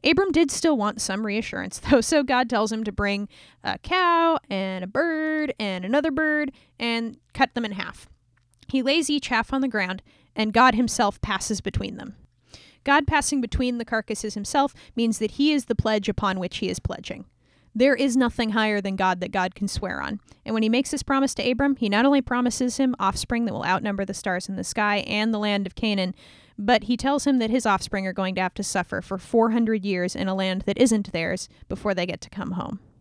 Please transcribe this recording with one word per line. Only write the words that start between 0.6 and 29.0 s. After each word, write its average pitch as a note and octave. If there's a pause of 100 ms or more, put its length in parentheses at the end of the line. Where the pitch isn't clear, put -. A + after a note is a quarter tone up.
want G#3+
some G#3
reassurance, G3+
<laughs> -
though, B3+
so D4
God B3+
tells A3
him A3
to G#3
bring G3+ (340)
a -
cow E4+ (120)
and F#3+
a F3+
bird D#4
and F#3+
another C#4+
bird C#4 (260)
and A#3 (180)
cut B3+
them A#3
in G#3+
half. - (580)
He C4
lays C#4
each D4
half A#3
on C4+
the C4+
ground, F#3+ (320)
and G#3+
God A#3+
himself A3
passes G3+
between -
them. - (680)
God C#4+
passing C#4+
between B3
the A#3
carcasses G#3+
himself C4+ (220)
means A3+
that G#3+
he D4
is C#4+
the A3+
pledge G#3+
upon F#3+
which F3+
he F#3
is F3+
pledging. - (480)
There B3+
is C4+
nothing A#3+
higher G#3+
than F#3+
God F#3
that F3+
God F#3+
can G3+
swear -
on. G3+ (260)
And A3
when A3
he A3
makes B3+
this C#4+
promise C4+
to A3+
Abram, C4+
he A3+
not G#3
only C#4
promises B3
him C4
offspring A#3
that G#3+
will -
outnumber G3
the F#3+
stars F#3
in F#3+
the -
sky G#3 (100)
and G#3+
the G#3
land G3+
of F#3
Canaan, G3 (440)
but G3+
he A3+
tells C#4
him C4+
that A3
his A#3
offspring G3
are F#3
going F#3+
to F#3
have F#3
to G3+
suffer -